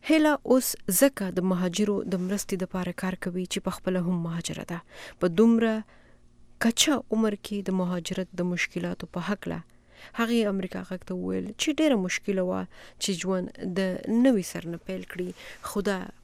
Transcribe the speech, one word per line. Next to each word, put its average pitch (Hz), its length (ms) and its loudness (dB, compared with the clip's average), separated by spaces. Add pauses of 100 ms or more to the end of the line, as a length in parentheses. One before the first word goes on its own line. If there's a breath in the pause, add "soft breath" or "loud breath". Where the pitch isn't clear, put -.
هیله 302 240 6 (200)
اوس 254 180 4 (300)
ځکه 202 360 2
د 180 140 0
مهاجرو 185 440 0 (200)
د 180 100 -2
مرستې 196 400 -4
دپاره 180 380 -6
کار 185 120 -2 (120)
کوي 180 260 -4
چې - 160 -4
پخپله 185 400 -2
هم 175 160 2
مهاجره 165 480 -4
ده. 170 80 -6 (400 loud breath)
په 180 220 2
دومره 226 320 6 (880 soft breath)
کچه 240 340 4 (140)
عمر 220 220 2 (100)
کې 202 240 -4
د 190 140 2
مهاجرت 180 580 -4
د 180 160 0
مشکلاتو 175 580 -6
په 175 160 -4
هکله 170 300 -4 (580 loud breath)
هغې 226 340 2
امریکا 190 360 -4
غږ 185 200 -10
ته 185 80 -4
وویل 185 280 -2 (160)
چې - 80 0 (120)
ډېره 302 200 6
مشکله 185 480 -2
وه 185 140 -2 (400 loud breath)
چې - 80 -2 (100)
ژوند 185 260 -2 (320)
د 190 460 0
نوي 233 240 6
سر 175 240 -8
نه 170 60 -8 (100)
پیل 185 240 -6
کړي، 180 160 -6 (400 loud breath)
خو 202 200 -2
دا 190 100 0 (260)